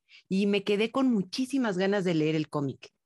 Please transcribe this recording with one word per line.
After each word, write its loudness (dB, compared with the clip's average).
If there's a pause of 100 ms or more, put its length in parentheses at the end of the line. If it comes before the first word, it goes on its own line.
(280)
y 2
me 2
quedé 0
con 2
muchísimas -2
ganas 2
de 2
leer 2
el -2
cómic. -6 (160)